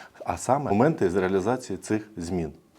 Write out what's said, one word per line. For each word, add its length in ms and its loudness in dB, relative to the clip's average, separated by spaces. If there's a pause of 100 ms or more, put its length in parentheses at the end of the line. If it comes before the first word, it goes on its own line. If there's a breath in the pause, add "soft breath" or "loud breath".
(240 loud breath)
А 120 -4
саме 340 0
моменти 400 4
з 60 0
реалізації 600 0
цих 400 -4
змін. 360 -4 (260)